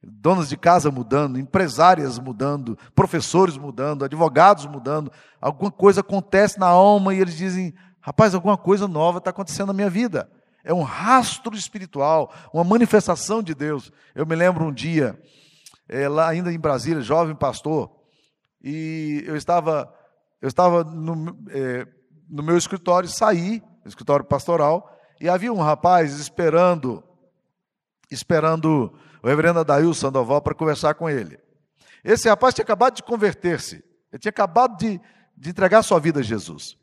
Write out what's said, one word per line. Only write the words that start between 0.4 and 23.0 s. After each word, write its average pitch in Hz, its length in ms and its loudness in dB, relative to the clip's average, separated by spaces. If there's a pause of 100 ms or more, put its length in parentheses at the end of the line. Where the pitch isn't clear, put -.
de 131 80 -8
casa 170 340 2
mudando, 131 480 -2
empresárias 139 800 2
mudando, 127 600 -6 (160)
professores 175 640 2
mudando, 139 480 -6
advogados 156 640 4
mudando. 143 440 -6 (300)
Alguma 147 300 -4
coisa 190 300 4
acontece 196 580 0
na 190 80 2
alma 190 480 6
e 190 60 -2
eles 175 160 0
dizem, 180 380 -4 (260)
"Rapaz, 196 340 2
alguma 190 220 2
coisa 202 320 0
nova 170 320 0
tá 185 100 -4
acontecendo 196 380 -8
na 202 40 -4
minha 196 180 0
vida." 180 400 -4 (320)
É - 100 -4
um 175 100 0
rastro 220 720 -2
espiritual, 160 800 -4 (200)
uma 165 120 0
manifestação 208 760 2
de 165 120 -8
Deus. 143 380 -8 (220)
Eu 139 100 -6
me 160 100 -4
lembro 170 300 0
um 156 80 -4
dia, 139 480 -4 (680)
eh, 139 220 -4
lá 156 180 0
ainda 175 240 -4
em 170 80 -8
Brasília, 151 440 -2
jovem 156 320 0
pastor, 143 560 -4 (720)
e 156 640 -8
eu 156 100 -8
estava, 156 580 -4 (460)
eu - 80 -6
estava 175 340 2
no, 160 540 -8 (140)
eh, 127 360 -6 (440)
no 147 120 -10
meu 165 140 2
escritório, 175 540 0